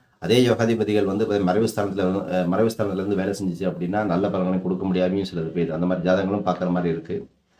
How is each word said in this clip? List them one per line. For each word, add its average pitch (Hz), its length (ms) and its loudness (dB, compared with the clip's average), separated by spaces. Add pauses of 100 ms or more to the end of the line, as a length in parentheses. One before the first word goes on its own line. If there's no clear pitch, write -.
(200)
அதே 120 280 4
யோகாதிபதிகள் 110 580 2
வந்து 101 180 0
இப்ப 104 160 2
மறைவு 101 260 2
ஸ்தானத்துல 98 460 -2
வந்து, 98 80 0
அஹ், 90 280 -2
மறைவு 101 220 2
ஸ்தானத்துல 101 240 -2
இருந்து 98 220 -2
வேலை 98 180 0
செஞ்சுச்சு 95 300 -4
அப்படின்னா 90 420 -2
நல்ல 92 240 0
பலன்களை 92 320 0
கொடுக்க 92 240 -2
முடியாமையும் 92 480 0
சிலது 80 160 -4
போயிடுது. 82 200 -2
அந்த 80 160 -2
மாதிரி 90 240 0
ஜாதகங்களும் 95 360 2
பார்க்குற 90 240 0
மாதிரி 87 240 0
இருக்கு. - 220 -6 (440)